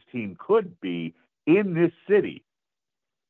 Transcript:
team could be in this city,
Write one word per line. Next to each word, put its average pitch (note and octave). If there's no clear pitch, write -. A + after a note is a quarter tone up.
team G#2
could G3+
be E2+
in F#3+
this E3
city, E3+